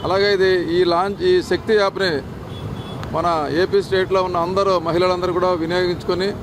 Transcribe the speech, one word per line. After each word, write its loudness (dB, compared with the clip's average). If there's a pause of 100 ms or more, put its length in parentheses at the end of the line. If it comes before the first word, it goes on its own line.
అలాగే 2
ఇది, 2
ఈ 6
లాంచ్, 0
ఈ 4
శక్తి -2
యాప్ని 2 (920)
మన 0
ఏపీ 2
స్టేట్లో 0
ఉన్న -2
అందరూ 2
మహిళలందరూ 0
కూడా 2
వినియోగించుకొని -2 (120)